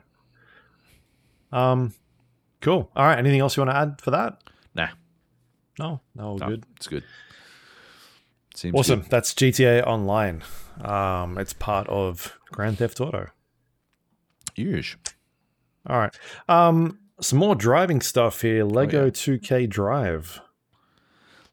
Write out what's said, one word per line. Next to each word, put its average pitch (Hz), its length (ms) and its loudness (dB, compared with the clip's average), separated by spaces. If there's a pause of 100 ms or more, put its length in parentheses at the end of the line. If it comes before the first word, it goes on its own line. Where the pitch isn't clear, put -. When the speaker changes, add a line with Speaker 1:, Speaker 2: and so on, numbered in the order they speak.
(1500)
Speaker 1:
Um, 127 420 0 (680)
cool. 160 360 0
All 139 100 4
right. 151 120 4
Anything 135 220 4
else 135 160 0
you 143 60 0
wanna 131 160 0
add 147 220 -4
for - 100 -4
that? 175 300 -2 (340)
Speaker 2:
Nah. 80 140 -4 (920)
Speaker 1:
No? 151 220 -8 (140)
No, 113 140 -14
all 101 100 -8
Speaker 2:
No, - 100 -8
Speaker 1:
good. 110 180 -8 (100)
Speaker 2:
it's - 100 -16
good. 73 180 -10 (1500)
Seems 90 240 -2
Speaker 1:
Awesome. 123 220 2
Speaker 2:
good. - 100 -14
Speaker 1:
That's - 240 0
G 131 160 4
T 127 140 2
A 120 200 6
Online. 101 580 -2 (400)
Um, 92 560 -4
it's 95 160 -8
part 101 340 -4
of 95 500 -4 (140)
Grand 107 260 -4
Theft 117 220 -4
Auto. 101 300 -6 (1300)
Speaker 2:
Yeesh. 120 400 -6 (920)
Speaker 1:
All 127 100 -2
right. 107 160 -2 (340)
Um, 165 500 4 (220)
some - 180 2
more 202 160 4
driving 139 460 2
stuff - 420 0
here. 110 220 2
Speaker 2:
Oh, 104 40 0
Speaker 1:
Lego 139 360 2
Speaker 2:
yeah. 131 60 4
Speaker 1:
two - 280 -2
K 123 280 0
Drive. 101 760 -4 (1120)